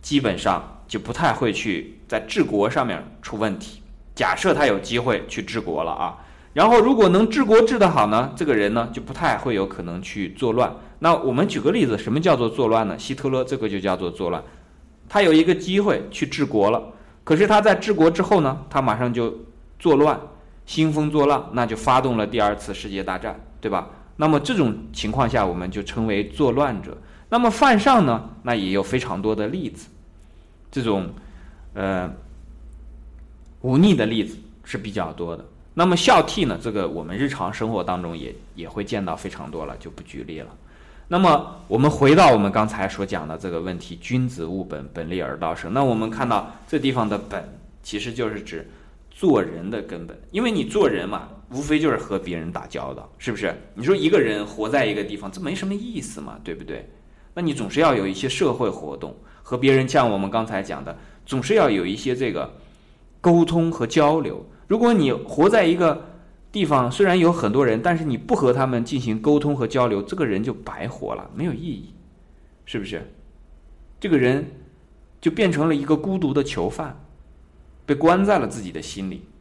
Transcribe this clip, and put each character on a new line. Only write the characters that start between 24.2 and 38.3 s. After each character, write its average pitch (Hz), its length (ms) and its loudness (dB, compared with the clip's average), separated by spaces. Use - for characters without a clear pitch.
么 156 100 4
这 147 160 -2
种 127 220 2
情 - 180 -6
况 123 160 0
下， 110 200 0
我 90 80 -2
们 90 160 -6
就 98 120 -6
称 110 240 -4
为 104 220 -2
作 135 240 0
乱 127 300 0
者。 - 160 -14
那 233 80 2
么 240 120 4
犯 247 300 4
上 233 240 6
呢， 117 240 -2
那 120 120 -2
也 95 180 -2
有 98 100 2
非 131 160 -2
常 98 240 -6
多 110 120 0
的 104 140 -4
例 156 220 -6
子， - 180 -20
这 135 120 -4
种， 98 260 0
呃， 98 400 -4
忤 127 160 2
逆 190 160 8
的 123 100 2
例 107 180 -2
子 - 140 -6
是 - 140 -10
比 98 160 -8
较 92 200 -4
多 82 220 -8
的。 53 80 -16
那 170 140 2
么 180 100 4
孝 170 260 6
悌 185 240 0
呢， 98 140 -2
这 117 100 -6
个 101 160 -2
我 78 160 -6
们 82 140 -10
日 135 120 -2
常 98 220 -6
生 110 220 -4
活 98 100 -2
当 90 200 -4
中 85 120 -8
也， 67 200 -10